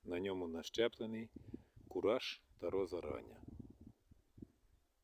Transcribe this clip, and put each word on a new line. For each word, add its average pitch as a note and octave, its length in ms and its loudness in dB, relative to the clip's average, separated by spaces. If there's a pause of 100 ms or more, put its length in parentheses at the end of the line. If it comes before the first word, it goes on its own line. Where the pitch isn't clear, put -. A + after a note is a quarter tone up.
на F2 160 0
ньому F#2+ 280 0
нащеплений A#2 840 2 (580)
кураж - 520 4 (180)
та F2 120 0
роза F2+ 300 2
рання. B1+ 420 -4 (1600)